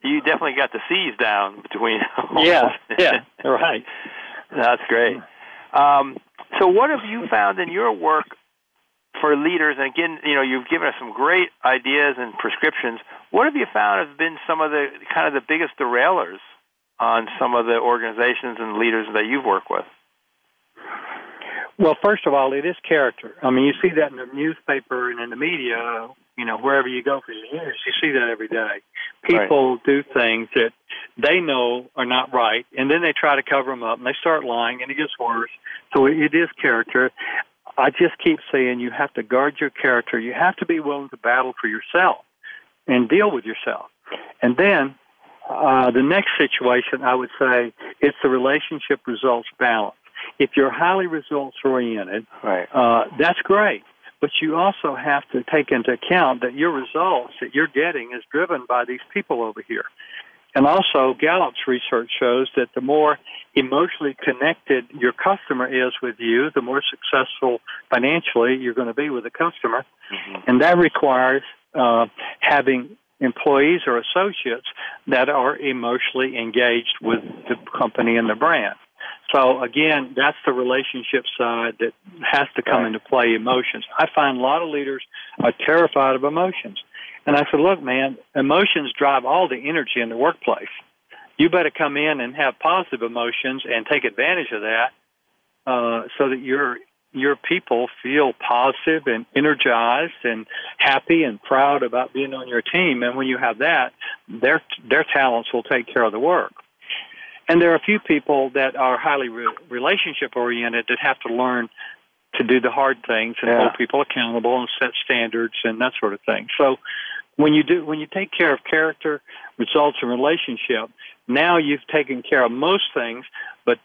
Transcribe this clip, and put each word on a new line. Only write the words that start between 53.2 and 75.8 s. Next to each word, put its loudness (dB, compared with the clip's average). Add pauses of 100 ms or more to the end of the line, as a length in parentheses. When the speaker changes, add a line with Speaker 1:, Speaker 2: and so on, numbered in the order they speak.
Speaker 2:
great. 2 (380)
But 0 (100)
you -2
also 0
have -2
to -2
take 0
into 0
account 0
that -4
your 0
results -2
that -8
you're 2
getting -4
is -12 (100)
driven -2
by 0
these -8 (140)
people -4
over -6
here. -8 (680)
And 4
also, 2
Gallup's -2
research -2
shows 2
that -2
the -6
more 2 (360)
emotionally 0
connected 0
your 0
customer -2
is 0
with -6
you, 2
the 0
more -2
successful -2 (280)
financially 2
you're -4
gonna -4
be -4
with -6
the -10
customer. -4 (260)
Speaker 1:
Mm-hmm. -12 (120)
Speaker 2:
And 4
that 6
requires, 4 (300)
uh, 4 (340)
having 2 (240)
employees 2
or 2
associates -4 (400)
that 2
are 2
emotionally -2